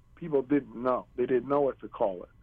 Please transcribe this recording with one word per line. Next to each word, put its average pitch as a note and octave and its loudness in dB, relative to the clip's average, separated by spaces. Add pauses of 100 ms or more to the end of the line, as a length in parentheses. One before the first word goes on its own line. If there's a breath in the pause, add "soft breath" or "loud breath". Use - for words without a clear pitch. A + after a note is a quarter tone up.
(140)
people D3+ 0
didn't B2+ 0
know. B2 0 (100)
They B2 2
didn't B2+ 0
know C#3+ 2
what C3 0
to G#2+ -12
call G2 -2
it. - -16 (140)